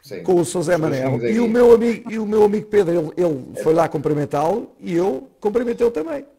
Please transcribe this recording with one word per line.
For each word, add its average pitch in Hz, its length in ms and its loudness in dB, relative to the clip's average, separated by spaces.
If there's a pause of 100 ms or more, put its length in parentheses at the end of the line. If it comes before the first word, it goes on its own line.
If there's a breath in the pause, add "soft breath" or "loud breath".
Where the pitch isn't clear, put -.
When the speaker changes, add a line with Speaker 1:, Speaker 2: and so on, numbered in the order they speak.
Speaker 1:
Sim. 92 180 -14
Speaker 2:
com 185 120 2
o 175 100 4
São 175 160 -4
José 165 140 0
Speaker 1:
Os 160 60 0
dois 156 120 -2
Speaker 2:
Manel. 131 240 -2
Speaker 1:
estamos 123 80 -4 (100)
Speaker 2:
E 226 60 2
o 240 40 2
Speaker 1:
aqui. 220 80 0
Speaker 2:
meu 240 220 8
amigo, 226 380 0
e 226 60 -6
o 220 80 -4
meu 214 180 2
amigo 208 220 0
Pedro, 190 280 2
ele, 160 160 -2 (160)
ele 139 180 -2 (120)
Speaker 1:
É. - 60 -8
Speaker 2:
foi 160 100 2
lá 160 160 2
cumprimentá-lo 151 920 -2
e 190 160 -8
eu 226 360 -2 (100)
cumprimentei-o 233 500 -2
também. 294 360 -8 (120)